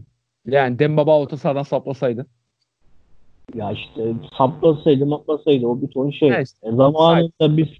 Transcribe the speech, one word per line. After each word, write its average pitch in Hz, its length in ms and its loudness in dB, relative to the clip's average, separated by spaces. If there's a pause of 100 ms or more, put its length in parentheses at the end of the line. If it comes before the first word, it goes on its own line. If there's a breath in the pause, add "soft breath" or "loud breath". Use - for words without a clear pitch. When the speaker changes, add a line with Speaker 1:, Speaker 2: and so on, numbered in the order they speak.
(460)
Speaker 1:
Yani 123 340 0
Dembaba 151 400 2
orta 143 180 -6
sahadan 139 260 -4
saplasaydı. 131 600 -6 (1300)
Speaker 2:
Ya 104 160 -6
işte 113 420 -6 (240)
saplasaydı, 147 680 2
matlasaydı 147 600 -2
o 123 140 -2
bir 143 60 -6
ton 143 240 -4
şey. 147 180 2
Speaker 1:
Ya 123 120 0
işte. - 280 -10
Speaker 2:
E, - 20 -4
zamanında 156 840 4
biz 156 100 2 (120)